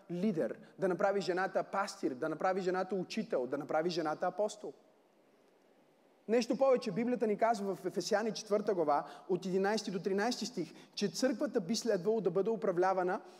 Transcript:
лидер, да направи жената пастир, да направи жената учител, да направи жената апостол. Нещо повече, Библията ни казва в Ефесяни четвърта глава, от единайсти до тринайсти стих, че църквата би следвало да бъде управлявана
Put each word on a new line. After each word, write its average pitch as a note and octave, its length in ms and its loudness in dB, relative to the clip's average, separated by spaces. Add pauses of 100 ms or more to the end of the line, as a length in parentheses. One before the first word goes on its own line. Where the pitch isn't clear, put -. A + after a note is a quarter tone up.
(100)
лидер, F3 480 0 (200)
да F#3+ 100 0
направи G3 320 2
жената F#3 420 0
пастир, G3 520 -4
да D#3 140 -2
направи F#3 320 0
жената F#3 340 0
учител, F3+ 520 -2
да C#3 120 -4
направи D#3 320 0
жената D#3+ 360 -2
апостол. G3+ 460 -4 (1600)
Нещо A#3 280 2
повече, B3+ 360 4
Библията A#3+ 340 0
ни G#3 120 2
казва G3+ 360 2
в F3 120 -8
Ефесяни G3+ 460 0
четвърта G3+ 420 0
глава, D3+ 300 2 (240)
от F3+ 180 0
единайсти G3 440 0
до F#3+ 80 -4
тринайсти G3+ 480 0
стих, - 280 -6 (200)
че G3+ 140 0
църквата B3+ 520 0
би G3 160 -2
следвало G#3+ 440 0
да F#3 100 2
бъде F#3+ 200 2
управлявана F#3 720 2 (200)